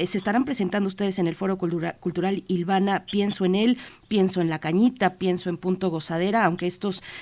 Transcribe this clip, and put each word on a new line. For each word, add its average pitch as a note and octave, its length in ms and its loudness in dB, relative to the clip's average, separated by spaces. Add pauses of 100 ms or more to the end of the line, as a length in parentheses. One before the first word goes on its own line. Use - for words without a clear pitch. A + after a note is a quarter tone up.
¿se E3+ 140 -2
estarán G#3+ 260 0
presentando G#3 440 -2
ustedes F#3+ 300 -2
en F3+ 80 2
el E3 100 -2
Foro G3 200 -2
Cultura-, E3+ 440 -2
Cultural F3+ 480 -2
Ilvana? F#3+ 600 0
Pienso G3+ 360 0
en F3+ 80 4
él, A#3 240 2 (300)
pienso F#3+ 340 2
en E3 80 2
La D#3 80 -2
Cañita, F#3 560 2
pienso F3+ 340 -2
en E3+ 80 -2
Punto F#3 320 -2
Gozadera, F3 560 0
aunque F3+ 220 0
estos F#3 360 -4 (200)